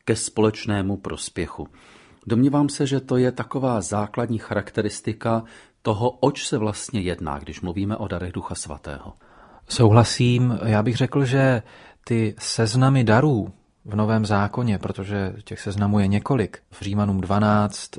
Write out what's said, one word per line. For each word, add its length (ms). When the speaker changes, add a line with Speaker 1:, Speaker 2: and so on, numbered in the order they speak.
Speaker 1:
ke 100
společnému 800
prospěchu. 680
Domnívám 420
se, 180
že 120
to 180
je 140
taková 500
základní 560
charakteristika 1080
toho, 280
oč 380
se 100
vlastně 440
jedná, 380
když 220
mluvíme 360
o 100
darech 240
Ducha 240
Svatého. 580
Speaker 2:
Souhlasím. 960
Já 200
bych 140
řekl, 280
že 360
ty 360
seznamy 640
darů 500
v 100
Novém 300
zákoně, 520
protože 640
těch 180
seznamů 380
je 80
několik, 520
v 100
Římanům 400
dvanáct, 760